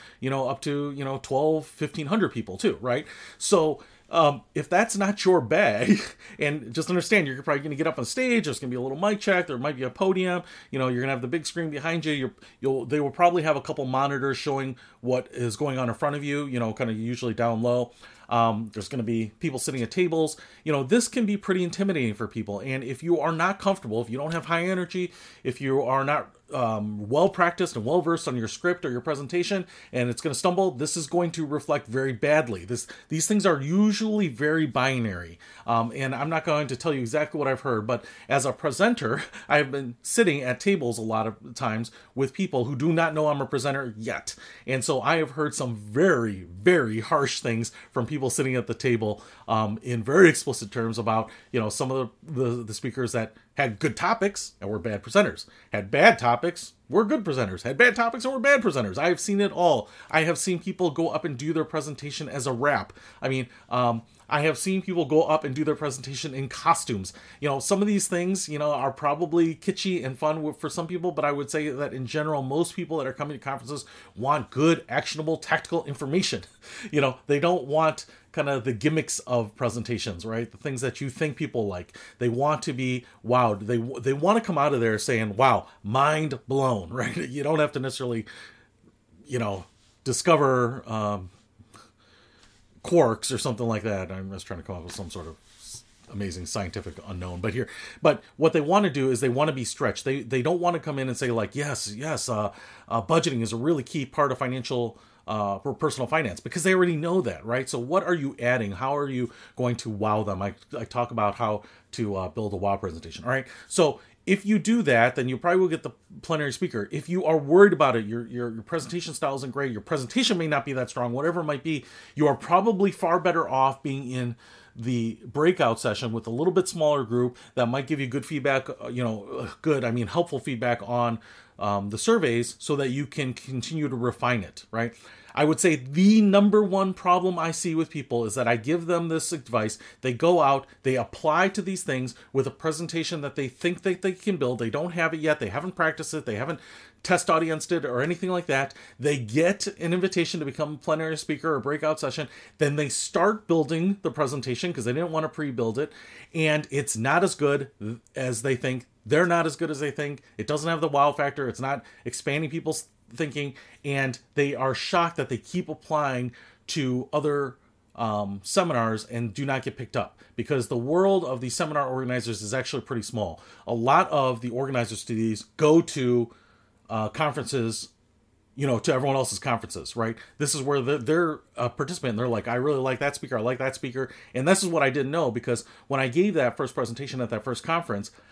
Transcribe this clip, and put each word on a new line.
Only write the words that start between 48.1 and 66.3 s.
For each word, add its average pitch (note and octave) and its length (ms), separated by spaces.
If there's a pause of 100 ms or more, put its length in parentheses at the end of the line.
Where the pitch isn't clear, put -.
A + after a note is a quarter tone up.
sitting C3 260
at A#2+ 120
the A#2 60
table, A2+ 480 (280)
um, A2 340
in A#2+ 180
very D#3 280
explicit A#2 420
terms A2+ 260
about, A2 320 (220)
you A#2+ 80
know, G#2+ 100
some C3 220
of C3 180 (140)
the, D#3 80 (140)
the, A#2+ 180
the G#2+ 100
speakers B2 380
that A2+ 240 (220)
had B2 220
good - 180
topics G3+ 540 (100)
and G2 80
were G#2+ 80
bad G2+ 240
presenters. E3 460 (260)
Had G2+ 160
bad D#3 300
topics, B2 540 (160)
were F#3+ 140
good A3+ 220
presenters. A#2 380
Had - 120
bad A#3+ 200
topics A#3 280
and C4 80
were C4+ 80
bad C4+ 220
presenters. C3 380
I E3 100
have F3 100
seen G3+ 220
it G3 100
all. D#3+ 380 (220)
I D#3+ 140
have E3 120
seen F3+ 220
people F3 320
go E3 180
up D#3 160
and C#3+ 100
do D3+ 180
their D#3 120
presentation D3 640
as B2+ 160
a C3+ 80
rap. A#2+ 400 (260)
I C3+ 100
mean, C3 180 (240)
um, A#2 320 (260)
I D3 120
have D3+ 180
seen F#3+ 240
people F3 220
go D3+ 180
up D#3 200
and C3 120
do D3+ 80
their D3 120
presentation C3+ 600